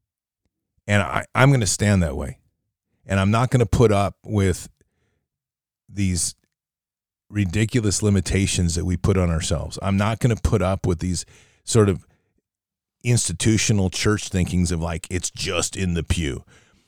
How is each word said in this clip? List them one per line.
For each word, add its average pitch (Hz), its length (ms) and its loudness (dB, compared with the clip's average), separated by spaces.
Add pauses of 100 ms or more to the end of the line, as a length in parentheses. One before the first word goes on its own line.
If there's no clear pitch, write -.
(880)
And 104 140 2
I, 82 240 -4 (100)
I'm 131 160 6
gonna 127 160 2
stand 101 360 2
that 71 140 -2
way. 69 240 -8 (640)
And 98 120 -2
I'm 98 120 2
not 117 200 2
gonna 123 140 2
put 113 260 4
up 98 320 0
with 98 460 0 (1200)
these 92 460 -2 (960)
ridiculous 104 720 0
limitations 95 720 0
that 87 100 -4
we 90 140 -2
put 98 180 0
on 90 140 2
ourselves. 76 500 -4
I'm 98 160 -2
not 104 220 0
gonna 110 180 0
put - 240 0
up 92 260 -2
with 90 120 0
these 90 260 -4 (400)
sort 107 240 4
of 87 160 -2 (960)
institutional 110 880 0
church - 400 -2
thinkings 90 420 0
of, 85 100 -4
like, 82 280 -6
"It's 90 220 -6
just 87 440 -4
in 92 200 -2
the 82 80 -2
pew." 71 420 -4 (440)